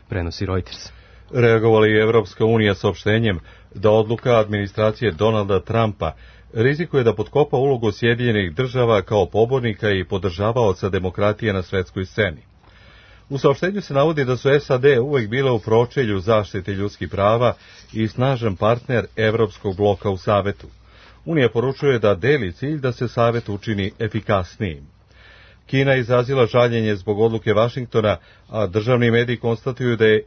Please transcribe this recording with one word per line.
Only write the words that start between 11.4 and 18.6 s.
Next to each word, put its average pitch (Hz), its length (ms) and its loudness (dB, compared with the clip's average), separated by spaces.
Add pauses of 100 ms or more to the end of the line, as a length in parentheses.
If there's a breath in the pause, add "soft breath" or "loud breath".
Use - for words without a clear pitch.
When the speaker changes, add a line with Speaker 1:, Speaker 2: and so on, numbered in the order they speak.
Speaker 2:
na 95 80 -4
svetskoj 92 440 -6
sceni. 92 360 -4 (880 soft breath)
U 139 80 -6
saopštenju 175 440 0
se 147 120 -10
navodi 147 320 0
da 123 120 -2
su 135 120 -2 (100)
sad 127 240 -2 (180)
uvek 131 280 -2
bile 131 220 0
u 113 80 0
pročelju 110 600 0
zaštite 101 520 -2
ljudskih 98 380 -6
prava 107 440 2 (400 loud breath)
i 110 140 -2
snažan 120 480 -2
partner 117 500 0 (100)